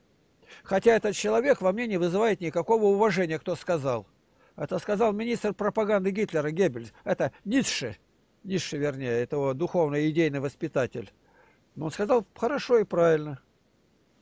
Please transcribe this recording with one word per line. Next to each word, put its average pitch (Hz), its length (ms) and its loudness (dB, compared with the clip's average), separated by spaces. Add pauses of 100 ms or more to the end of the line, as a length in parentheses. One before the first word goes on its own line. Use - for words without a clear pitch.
(640)
Хотя 202 320 4
этот 208 200 0
человек 233 460 2
во 185 100 2
мне 233 160 -4
не 202 100 -2
вызывает 180 440 2
никакого 180 440 0
уважения, 190 540 2
кто 175 160 -6
сказал. 131 500 -2 (520)
Это 156 220 -6
сказал 208 340 0
министр 214 400 -4
пропаганды 202 580 0
Гитлера 160 400 -2
Геббельс. 127 400 -2 (140)
Это 170 260 -2 (140)
Ницше. 196 520 -2 (460)
Ницше, 185 340 -4
вернее, 135 440 -2
это 123 160 -4
его 139 160 0
духовный 151 520 0
и 156 40 2
идейный 151 300 0
воспитатель. 131 720 -4 (640)
Но 147 100 -8
он 156 60 -6
сказал 208 340 0 (100)
"хорошо 247 440 0
и 208 40 2
правильно". 156 560 2 (840)